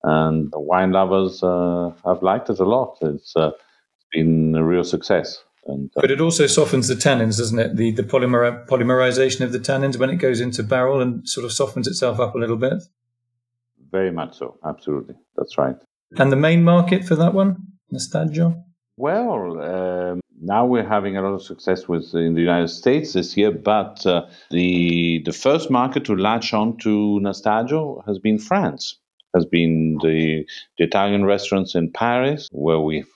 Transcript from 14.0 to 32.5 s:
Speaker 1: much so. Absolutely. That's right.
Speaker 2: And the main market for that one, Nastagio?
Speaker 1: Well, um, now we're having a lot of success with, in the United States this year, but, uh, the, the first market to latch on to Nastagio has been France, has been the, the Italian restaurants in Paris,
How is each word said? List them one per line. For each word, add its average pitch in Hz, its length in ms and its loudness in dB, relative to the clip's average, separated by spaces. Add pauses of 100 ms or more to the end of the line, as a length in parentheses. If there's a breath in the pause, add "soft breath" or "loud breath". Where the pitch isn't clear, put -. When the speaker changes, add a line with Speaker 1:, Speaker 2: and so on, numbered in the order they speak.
Speaker 1:
much 80 280 -8
so. - 260 -12
Absolutely. 76 520 -8 (200)
That's - 220 -6
right. 65 180 0 (400)
Speaker 2:
And 135 160 4
the 131 40 4
main 165 280 4
market 175 400 4
for 160 120 2
that 170 180 4
one, 196 220 2 (360)
Nastagio? 160 720 -2 (320)
Speaker 1:
Well, 135 640 -2
um, 90 600 -4 (200)
now 101 240 0
we're 123 240 2
having 101 300 0
a - 20 -2
lot 98 140 -2
of 95 80 -8
success 92 440 -4
with, 85 280 -4
in 82 180 0
the 82 80 0
United 85 280 2
States 143 440 0
this 90 240 -2
year, 104 140 4
but, 98 560 -2
uh, 87 200 2 (240 loud breath)
the, 85 760 2
the 82 60 -4
first 160 380 0
market 131 360 0
to 104 100 0
latch 110 380 0
on 110 240 0
to 104 440 0
Nastagio 120 840 -2
has 101 120 -4
been 107 200 0
France, 151 580 -4 (380)
has 87 100 4
been 80 560 2
the, 80 460 0 (320 loud breath)
the 85 60 4
Italian 101 420 2
restaurants 98 480 0
in 85 180 0
Paris, 127 600 -2